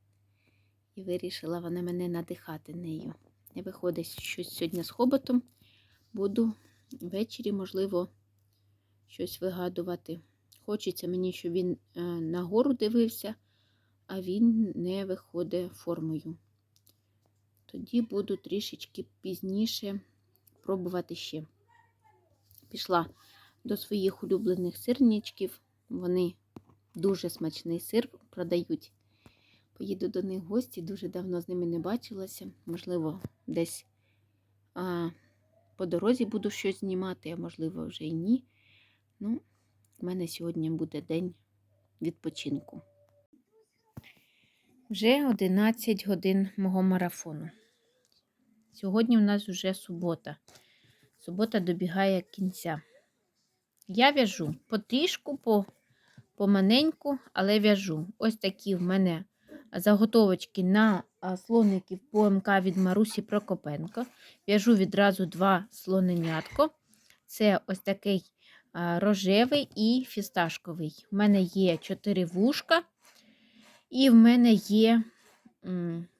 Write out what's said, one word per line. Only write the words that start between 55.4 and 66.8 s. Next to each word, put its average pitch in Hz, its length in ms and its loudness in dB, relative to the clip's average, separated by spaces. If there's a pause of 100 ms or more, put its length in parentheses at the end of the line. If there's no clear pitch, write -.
поманеньку, 226 840 2 (140)
але 208 260 2
в'яжу. 190 480 2 (100)
Ось 220 180 0
такі 196 400 -4
в 175 60 -4
мене 185 440 2 (480)
заготовочки 208 920 4
на, 202 400 4 (160)
а, 185 180 -6
слоників 202 640 2 (120)
по 214 140 4
М 196 160 4
К 196 200 4
від 185 160 0
Марусі 196 440 2
Прокопенко. 196 840 -4 (420)
В'яжу 208 280 6
відразу 196 500 4
два 185 460 2
слоненятко. 180 1000 0 (560)